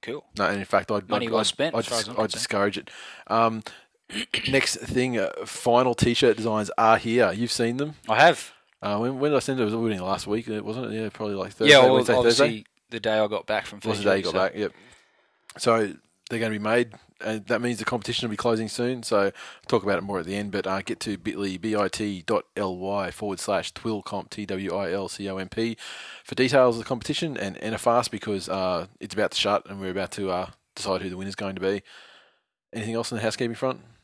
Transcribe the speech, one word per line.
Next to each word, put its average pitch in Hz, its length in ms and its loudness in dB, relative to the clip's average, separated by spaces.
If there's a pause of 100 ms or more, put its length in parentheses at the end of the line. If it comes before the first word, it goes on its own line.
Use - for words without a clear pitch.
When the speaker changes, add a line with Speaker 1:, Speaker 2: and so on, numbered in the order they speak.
Speaker 1:
Cool. 139 200 -8 (160)
Speaker 2:
No, 101 100 2
and 98 100 0
in 95 80 -4
fact, 95 240 2
I'd, 101 180 -2
Speaker 1:
Money - 200 0
Speaker 2:
I'd, - 40 -4
Speaker 1:
well 110 80 2
Speaker 2:
I'd, 107 60 0
Speaker 1:
spent, 147 280 -2
Speaker 2:
I'd 117 40 2
Speaker 1:
as 113 80 -2
far 117 120 -2
as 107 60 -2
Speaker 2:
dis-, 101 40 -10
Speaker 1:
I'm 117 40 -12
Speaker 2:
I'd 127 120 -6
Speaker 1:
concerned. 104 80 -4
Speaker 2:
discourage 104 460 0
it. - 120 -12 (360)
Um, 113 360 2 (400)
<clears throat> - 480 -6
next 135 260 2
thing, 123 420 0
uh, 95 120 0 (160)
final 123 480 4
T-shirt 120 420 4
designs 107 400 -2
are 110 220 8
here. 113 340 4
You've 113 200 -2
seen 120 260 0
them. 147 160 -4 (140)
Speaker 1:
I 110 80 4
have. 151 360 6 (300)
Speaker 2:
Uh, 104 160 -2
when, 127 200 -2
when 147 120 2
did 143 60 4
I 123 40 4
send 135 180 -2
it? 123 40 2
It 107 40 2
was, 107 80 0
it 113 40 -2
would 113 140 0
have 98 80 -2
been 90 60 -4
last 95 200 -2
week, 110 220 -2
wasn't 107 440 -6
it? 110 100 -4
Yeah, 107 80 -6
probably, 104 260 -6
like, 95 160 -6
Thursday, 113 200 6
Speaker 1:
Yeah, 139 80 12
well, 131 140 8
Speaker 2:
Wednesday, 123 200 4
Speaker 1:
obviously 123 340 4
Speaker 2:
Thursday. 110 160 -6 (260)
Speaker 1:
the 113 100 -8
day 107 180 0
I 107 100 2
got 104 180 -6
back 104 200 -2
from 107 180 -14
Speaker 2:
Was - 0 -
the 110 100 -2
Speaker 1:
Fiji, 101 100 -4
Speaker 2:
day 98 140 6
you 98 60 -2
got 87 80 -2
Speaker 1:
so 92 60 0
Speaker 2:
back, 95 180 2
yep. 101 160 -4 (840)
So 110 380 2 (340)
they're 117 100 -6
gonna 113 120 -2
be 107 80 -4
made, 113 340 2 (280)
and 110 260 -6
that 120 160 0
means 120 160 -2
the 107 60 -6
competition 117 440 -4
will 107 40 -4
be 104 40 -6
closing 113 320 0
soon. 123 340 -4
So 101 240 2
I'll 98 60 0 (360)
talk 101 160 2
about 98 140 2
it 85 40 -4
more 98 160 -4
at 82 80 -6
the 95 100 -6
end, 104 160 -4
but, 98 140 -2
uh, 95 160 -2
get - 180 -6
to 104 160 -4
bit 92 220 -6
ly, 95 180 -4
B 107 200 -4
I 101 120 2
T 98 380 -6
dot 107 180 0 (120)
L 95 200 -2
Y 95 340 -4
forward 98 300 -8
slash 90 320 -2
Twilcomp, 104 580 -6
T 104 140 -10
W 95 320 -4
I 95 160 -2
L 95 160 -4
C 98 220 -8
O 95 80 -6
M 92 100 -8
P, 113 280 -2 (480)
for - 100 -10
details 127 420 6
of 113 60 -6
the - 60 -10
competition 143 500 -4
and 98 240 -6
N 113 100 -4
F 107 100 -4
fast 120 280 2
because, 101 380 -4
uh, 92 380 -2 (140)
it's 98 140 -10
about 101 160 0
to - 100 -4
shut 101 300 2
and 98 100 -10
we're 95 100 -6
about 92 220 -4
to, 98 180 -4
uh, 90 200 -4 (240)
decide 92 280 -2
who 95 60 -6
the 90 80 -8
winner's 98 200 -8
going 98 180 -6
to 90 60 -8
be. 95 220 0 (920)
Anything 110 220 -6
else 117 180 -4
on 117 40 -4
the 107 60 -4
housekeeping 117 320 -2
front? 131 260 -4 (240)